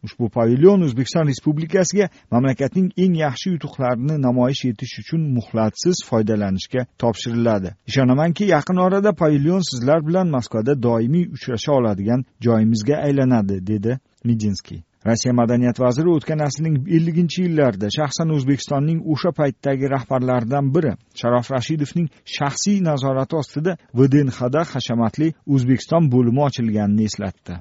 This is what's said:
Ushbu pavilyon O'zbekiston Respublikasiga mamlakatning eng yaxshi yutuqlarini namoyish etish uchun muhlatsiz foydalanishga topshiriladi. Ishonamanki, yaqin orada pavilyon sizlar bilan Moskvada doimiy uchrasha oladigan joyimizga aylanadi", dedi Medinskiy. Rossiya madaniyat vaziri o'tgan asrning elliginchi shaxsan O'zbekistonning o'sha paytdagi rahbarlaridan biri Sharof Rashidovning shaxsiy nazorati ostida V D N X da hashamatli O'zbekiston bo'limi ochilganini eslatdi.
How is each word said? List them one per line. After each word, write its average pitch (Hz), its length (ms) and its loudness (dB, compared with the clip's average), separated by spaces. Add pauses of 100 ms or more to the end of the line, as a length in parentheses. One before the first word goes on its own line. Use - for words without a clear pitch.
Ushbu 117 200 -6 (120)
pavilyon 127 480 6
O'zbekiston 135 460 0
Respublikasiga 165 720 0 (280)
mamlakatning 135 540 0 (160)
eng 185 120 2 (100)
yaxshi 135 280 -6
yutuqlarini 135 640 -2 (100)
namoyish 127 460 0
etish 117 300 -8
uchun 160 200 -4 (160)
muhlatsiz 113 600 -2 (120)
foydalanishga 107 720 -2 (200)
topshiriladi. 117 680 0 (200)
Ishonamanki, 131 540 2 (120)
yaqin 180 300 0
orada 196 260 2 (100)
pavilyon 156 400 2 (100)
sizlar 131 360 0
bilan 180 280 0
Moskvada 117 380 -2 (140)
doimiy 120 380 2 (100)
uchrasha 123 440 -4
oladigan 113 460 0 (200)
joyimizga 113 500 2 (120)
aylanadi", 127 480 2 (160)
dedi 110 200 -2 (360)
Medinskiy. 107 540 -4 (260)
Rossiya 117 260 0
madaniyat 120 500 2
vaziri 127 340 2
o'tgan 156 300 -4
asrning 156 280 -2 (200)
elliginchi 165 460 0 (560)
shaxsan 156 380 -2
O'zbekistonning 143 640 0 (120)
o'sha 160 280 0
paytdagi 139 460 -2 (100)
rahbarlaridan 127 680 0 (100)
biri 160 160 2 (280)
Sharof 120 360 0
Rashidovning 151 520 -2 (300)
shaxsiy 151 400 0 (120)
nazorati 135 520 -2
ostida 151 300 -4 (260)
V - 20 -2 (120)
D 135 40 4 (120)
N - 100 0
X - 20 -16 (140)
da 156 80 2 (120)
hashamatli 117 540 -2 (260)
O'zbekiston 135 500 2 (100)
bo'limi 123 340 4
ochilganini 107 640 0
eslatdi. 98 520 -10